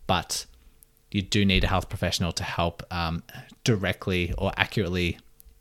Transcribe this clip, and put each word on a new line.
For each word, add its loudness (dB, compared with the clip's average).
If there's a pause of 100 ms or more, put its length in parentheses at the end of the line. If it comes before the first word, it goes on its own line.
but 0 (640)
you 0
do 2
need 6
a 2
health 0
professional 0
to -6
help, -2
um, -2 (420)
directly 0
or 0
accurately 0 (420)